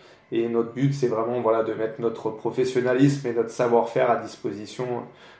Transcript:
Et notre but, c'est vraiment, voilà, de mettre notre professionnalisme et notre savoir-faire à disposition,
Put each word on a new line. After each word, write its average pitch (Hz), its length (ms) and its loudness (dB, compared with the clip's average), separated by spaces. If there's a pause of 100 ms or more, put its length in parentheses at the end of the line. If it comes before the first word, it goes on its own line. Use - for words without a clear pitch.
(340)
Et 117 160 0
notre 117 240 0
but, 139 200 2
c'est 131 140 0
vraiment, 117 320 0
voilà, 110 240 2
de 110 100 -2
mettre 110 280 -4
notre 113 280 -2
professionnalisme 127 1000 2
et 117 60 -2
notre 113 160 0
savoir-faire 120 600 2
à 110 60 4
disposition, 113 840 -8 (360)